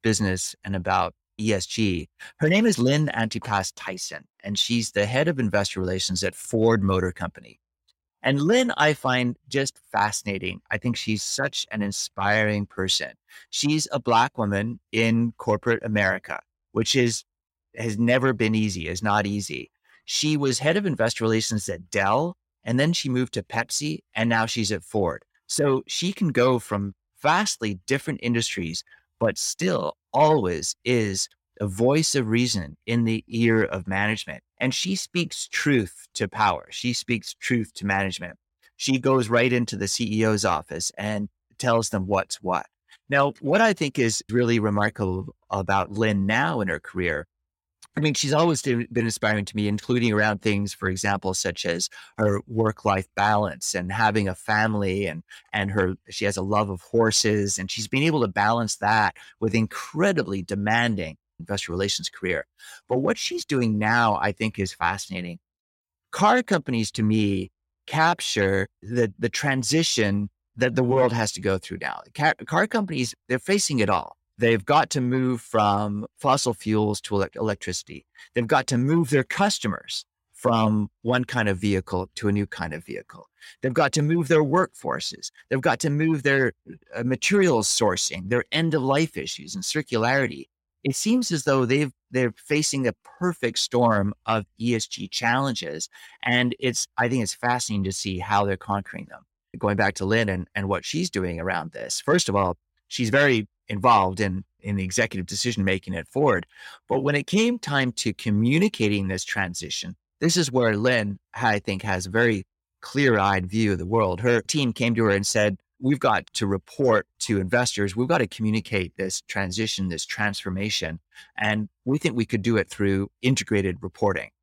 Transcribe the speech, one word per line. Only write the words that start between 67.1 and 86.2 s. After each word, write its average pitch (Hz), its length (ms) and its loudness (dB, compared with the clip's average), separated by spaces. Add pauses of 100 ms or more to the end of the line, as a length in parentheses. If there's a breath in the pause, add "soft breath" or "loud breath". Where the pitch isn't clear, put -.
capture 104 800 2 (140)
the, 113 360 0
the 117 100 -2
transition 123 1040 0 (240)
that 120 220 0
the 127 80 2
world 127 280 4
has 113 200 0
to - 80 -12
go 95 180 0
through 92 200 -10
now. 64 240 -8 (120)
Ca-, 147 200 2 (120)
car 185 220 0
companies, 170 480 -2 (120)
they're 127 120 0
facing 190 400 0
it 104 100 4
all. - 260 -2 (240)
They've 113 240 4
got 147 260 4
to 139 120 -2
move 127 400 0
from 104 640 0 (100)
fossil 131 380 0
fuels 107 480 0
to - 140 -6
elec-, 92 200 0
electricity. - 720 -6 (280 loud breath)
They've 120 120 0
got 135 220 2
to 127 100 2
move 143 320 2
their 135 120 4
customers - 840 -2 (260)
from 110 560 2 (140)
one 120 240 0
kind 117 200 0
of 98 120 0
vehicle 95 560 -2
to 107 140 -2
a 101 40 2
new 101 140 0
kind 82 260 -8
of 82 100 -10
vehicle. - 460 -16 (320 loud breath)
They've 131 140 -4
got 143 180 2
to 151 100 2
move 160 260 0
their 156 140 6
workforces. - 880 -2 (200 soft breath)
They've 135 100 0
got 131 200 0
to 156 100 0
move 151 320 0